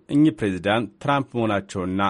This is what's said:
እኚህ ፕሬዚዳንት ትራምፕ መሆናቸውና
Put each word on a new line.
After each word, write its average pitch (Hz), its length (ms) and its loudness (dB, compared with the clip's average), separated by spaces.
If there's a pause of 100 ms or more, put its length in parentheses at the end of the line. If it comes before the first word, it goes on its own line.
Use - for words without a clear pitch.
እኚህ 151 280 4
ፕሬዚዳንት 101 600 -2
ትራምፕ 139 360 -4
መሆናቸውና 98 760 -2